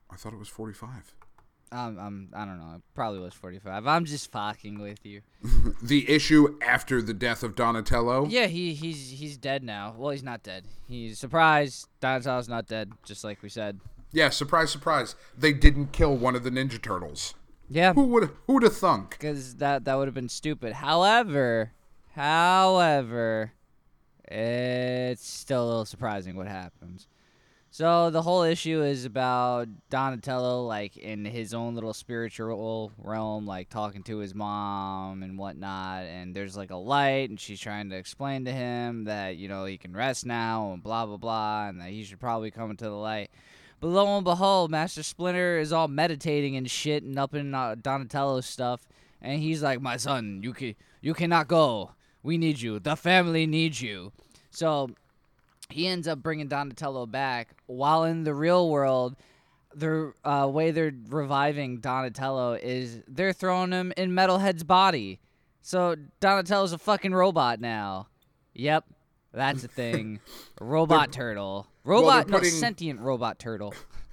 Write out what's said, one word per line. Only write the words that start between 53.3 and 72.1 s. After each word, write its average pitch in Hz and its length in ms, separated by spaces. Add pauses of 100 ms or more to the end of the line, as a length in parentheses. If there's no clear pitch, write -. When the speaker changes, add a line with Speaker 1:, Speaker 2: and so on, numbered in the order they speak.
Speaker 2:
needs 156 340
you." 101 300 (400)
So 143 380 (800)
he 165 180
ends 175 180
up 147 160
bringing 151 240
Donatello 139 600
back, 123 480 (120)
while 147 380
in 165 200
the 151 100
real 170 360
world, 135 460 (580)
the, 156 380 (120)
uh, 143 280
way 160 180
they're 156 220 (160)
reviving 139 720
Donatello 131 720
is 120 560
they're 185 240
throwing 185 400
him 185 240
in 185 160
Metalhead's 185 500
body. 160 580 (420)
So 180 340 (240)
Donatello's 196 540
a 160 40
fucking 196 340
robot 165 480
now. 104 480 (460)
Yep, 147 300 (480)
that's 135 320
a 120 40
thing. 110 520 (200)
Speaker 1:
<laughs> - 200
Speaker 2:
Robot 151 520
Speaker 1:
They're, 131 180
Speaker 2:
turtle. 98 360 (180)
Speaker 1:
well, 208 180
Speaker 2:
Robot, 254 240